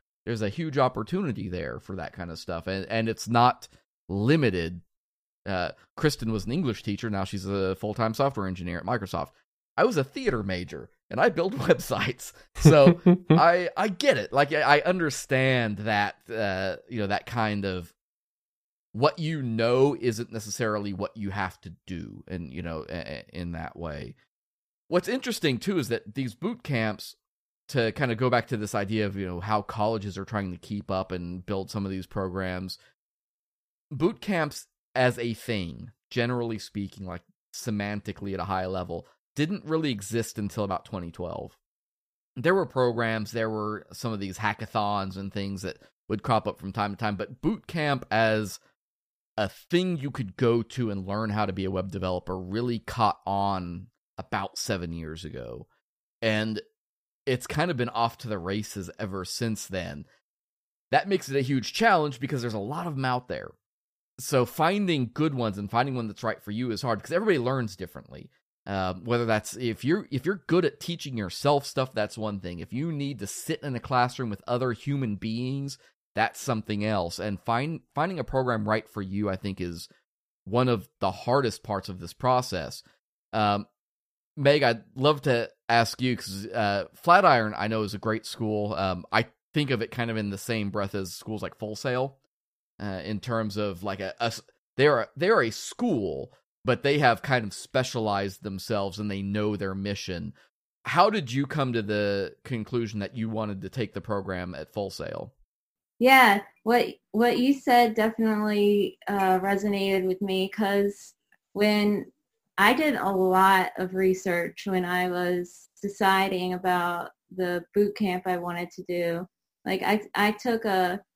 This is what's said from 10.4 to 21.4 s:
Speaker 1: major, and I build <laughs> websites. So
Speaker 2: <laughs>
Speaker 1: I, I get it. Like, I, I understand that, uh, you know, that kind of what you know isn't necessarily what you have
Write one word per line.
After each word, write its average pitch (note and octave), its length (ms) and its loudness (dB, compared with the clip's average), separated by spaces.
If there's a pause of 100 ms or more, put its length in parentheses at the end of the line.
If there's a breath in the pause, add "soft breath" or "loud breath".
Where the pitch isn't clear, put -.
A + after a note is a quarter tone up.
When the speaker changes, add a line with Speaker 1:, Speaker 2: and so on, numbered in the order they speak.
Speaker 1:
major, F2+ 460 -8 (200)
and B2+ 120 -2
I G#3 80 6
build F#3+ 260 -2
<laughs> - 40 -6
websites. - 720 0 (220)
So D3+ 500 10
Speaker 2:
<laughs> F3+ 240 6
Speaker 1:
I, E3+ 480 6
I G3+ 100 2
get G3+ 300 2
it. G#2 160 -4
Like, C#3 180 4
I, D3 280 6
I - 20 0
understand C3 1000 2
that, G#2 360 0 (140)
uh, F#2+ 480 -2 (120)
you A2+ 100 -6
know, G2+ 80 -2
that G2 180 -2
kind G#2+ 380 -2
of F2+ 300 -4 (960)
what B2+ 260 2
you D#3+ 240 -4
know B2 560 4
isn't A#2 360 -2
necessarily G#2+ 580 -4
what F#2+ 240 -6
you G2+ 140 -6
have F#2+ 320 -6